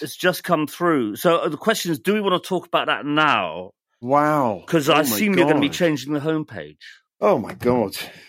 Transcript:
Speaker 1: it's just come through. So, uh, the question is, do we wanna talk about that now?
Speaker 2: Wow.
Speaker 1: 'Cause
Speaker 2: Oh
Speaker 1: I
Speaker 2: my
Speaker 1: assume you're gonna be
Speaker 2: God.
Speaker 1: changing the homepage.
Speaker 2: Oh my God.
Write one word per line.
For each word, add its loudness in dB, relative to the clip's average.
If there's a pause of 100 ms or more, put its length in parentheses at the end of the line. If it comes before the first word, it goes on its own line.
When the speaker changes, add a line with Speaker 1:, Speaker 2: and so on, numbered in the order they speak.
Speaker 1:
it's -10
just 0
come 0
through. 0
So, 2
uh, -2
the -6
question -2
is, -2
do 0
we 2
wanna 0
talk -4
about 0
that -2
now? 0 (300)
Speaker 2:
Wow. 2
Speaker 1:
'Cause 0
Speaker 2:
Oh 6
Speaker 1:
I 6
Speaker 2:
my 4
Speaker 1:
assume 0
you're 4
gonna 2
be 0
Speaker 2:
God. -8
Speaker 1:
changing -2
the -2
homepage. -6 (440)
Speaker 2:
Oh 4
my -8
God. 0 (340)